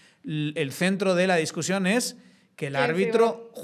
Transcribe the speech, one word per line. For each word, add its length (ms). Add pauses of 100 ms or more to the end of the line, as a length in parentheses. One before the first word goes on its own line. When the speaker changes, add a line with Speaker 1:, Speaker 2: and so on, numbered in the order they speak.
(240)
Speaker 1:
L-, 300
el 180
centro 440
de 100
la 100
discusión 520
es 280 (380)
que 140
el 60
Speaker 2:
¿Quién 100
Speaker 1:
árbitro 480
Speaker 2:
figura? 180 (140)